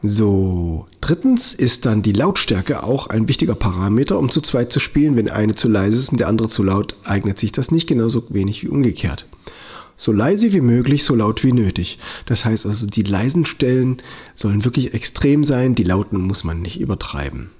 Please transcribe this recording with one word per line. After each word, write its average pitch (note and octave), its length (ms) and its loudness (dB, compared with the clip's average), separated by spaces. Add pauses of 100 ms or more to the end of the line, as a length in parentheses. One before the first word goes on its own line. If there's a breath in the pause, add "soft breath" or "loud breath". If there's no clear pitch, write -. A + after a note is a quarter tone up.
So, F#2+ 800 2 (160)
drittens A#3+ 540 0
ist - 320 0
dann G#2+ 160 2
die G#2 100 2
Lautstärke A2+ 680 0
auch C3 240 -2
ein A2 200 0
wichtiger - 280 0
Parameter, G#2 640 0
um C3+ 100 0
zu D3+ 120 0
zweit A#2+ 300 -2
zu - 80 0
spielen. D3 360 2
Wenn G#2+ 120 2
eine G#2+ 280 0
zu - 120 -2
leise G#2 300 2
ist C3 140 -4
und B2 80 0
der - 80 0
andere A2 220 0
zu - 120 -2
laut, G2 420 0
eignet G2+ 360 -2
sich A2 120 -2
das C3 200 -2
nicht, E3 160 0
genauso A2+ 420 0
wenig G2+ 320 -2
wie - 80 -6
umgekehrt. G#2 560 -2 (680 loud breath)
So - 160 -2
leise G3 420 2
wie F3 80 4
möglich, B2+ 420 4
so C3+ 120 2
laut A2 280 0
wie C3 80 4
nötig. G2 460 0 (300 loud breath)
Das A2+ 180 -2
heißt A2 220 0
also, G#2 180 -2
die G#2 180 -2
leisen B2+ 440 0
Stellen B2+ 560 0 (320 loud breath)
sollen G#2 300 0
wirklich B2 280 0
extrem D3 500 0
sein, C3 300 2
die A2 100 2
lauten F#2+ 380 0
muss F#2+ 220 -2
man E2 180 -4
nicht F#2 180 -8
übertreiben. - 680 -6 (100)